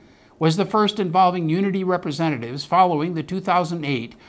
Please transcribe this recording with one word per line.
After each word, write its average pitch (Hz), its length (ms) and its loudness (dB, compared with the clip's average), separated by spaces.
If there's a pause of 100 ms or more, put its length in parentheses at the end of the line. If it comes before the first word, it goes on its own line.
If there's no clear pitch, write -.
(400)
was 160 160 4
the 196 100 0
first 208 320 0
involving 180 500 2
Unity 190 360 0
representatives 151 800 -4
following 175 500 2
the 156 80 -4
two 185 160 -6
thousand 175 460 0
eight 123 320 -4 (120)